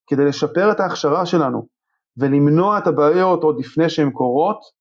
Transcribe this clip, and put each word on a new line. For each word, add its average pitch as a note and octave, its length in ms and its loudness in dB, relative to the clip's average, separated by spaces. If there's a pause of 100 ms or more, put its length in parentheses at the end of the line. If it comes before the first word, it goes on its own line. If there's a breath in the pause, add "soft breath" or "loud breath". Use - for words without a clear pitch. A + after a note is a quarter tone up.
כדי C#3+ 180 2
לשפר D3+ 460 0
את G#3 80 -2
ההכשרה F3 460 -2
שלנו D#3 420 -2 (500)
ולמנוע D3 600 2
את F#3+ 100 -4
הבעיות E3+ 560 2
עוד D3+ 160 0
לפני D#3+ 300 -2
שהן D3 220 0
קורות, C#3+ 480 -2 (220)